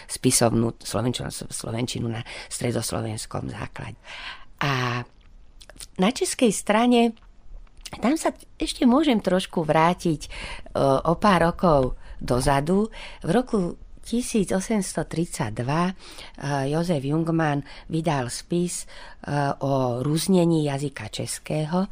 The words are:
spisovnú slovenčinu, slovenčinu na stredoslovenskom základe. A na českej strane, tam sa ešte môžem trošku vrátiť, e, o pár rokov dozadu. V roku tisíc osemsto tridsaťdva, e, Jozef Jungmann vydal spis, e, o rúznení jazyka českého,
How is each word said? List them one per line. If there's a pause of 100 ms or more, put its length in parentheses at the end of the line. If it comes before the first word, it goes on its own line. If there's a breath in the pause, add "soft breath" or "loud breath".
(100)
spisovnú
slovenčinu,
slovenčinu
na (240 loud breath)
stredoslovenskom
základe. (560 loud breath)
A (880)
na
českej
strane, (880)
tam
sa (240)
ešte
môžem
trošku
vrátiť,
e, (540 loud breath)
o
pár
rokov (240 soft breath)
dozadu. (320 loud breath)
V
roku (460)
tisíc
osemsto
tridsaťdva,
e, (760 loud breath)
Jozef
Jungmann (240 loud breath)
vydal
spis,
e, (800 loud breath)
o
rúznení
jazyka
českého,